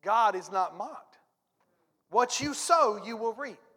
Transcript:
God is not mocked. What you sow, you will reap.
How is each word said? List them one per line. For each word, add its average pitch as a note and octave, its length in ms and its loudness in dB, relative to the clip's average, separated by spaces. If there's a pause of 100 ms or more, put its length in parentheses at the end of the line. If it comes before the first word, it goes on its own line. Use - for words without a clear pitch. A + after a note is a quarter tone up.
God G#3 360 2
is F#3 120 -8
not F3+ 280 -2
mocked. B3+ 420 -14 (920)
What A#3+ 280 2
you C#4+ 160 -4
sow, D4 500 2
you A3+ 120 -8
will A3+ 160 -4
reap. B3 260 -10 (180)